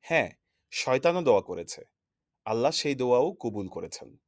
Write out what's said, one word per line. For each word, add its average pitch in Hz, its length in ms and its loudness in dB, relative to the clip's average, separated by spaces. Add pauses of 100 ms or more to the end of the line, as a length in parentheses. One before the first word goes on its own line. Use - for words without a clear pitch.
হ্যাঁ, 147 300 0 (400)
শয়তানও 170 500 2
দোয়া 113 200 6
করেছে। 87 400 -12 (640)
আল্লাহ 117 260 0
সেই 143 240 -2
দোয়াও 127 360 2
কবুল 104 360 -6
করেছেন। - 500 -12 (100)